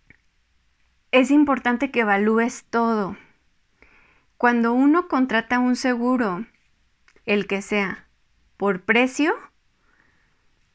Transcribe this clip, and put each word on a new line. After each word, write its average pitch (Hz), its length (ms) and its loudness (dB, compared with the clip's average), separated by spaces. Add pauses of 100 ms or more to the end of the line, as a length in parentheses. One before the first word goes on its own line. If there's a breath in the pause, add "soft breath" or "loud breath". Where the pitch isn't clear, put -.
(1120)
es 262 180 4
importante 269 600 2
que 240 80 -2
evalúes 220 720 0
todo. 220 440 -2 (1200 soft breath)
Cuando 240 360 2
uno 294 340 2
contrata 247 520 -2
un 247 160 0
seguro, 233 720 -2 (800)
el 202 220 -2
que 196 140 -4
sea, 202 440 -4 (520)
por 190 240 -2
precio, 254 520 0 (1400)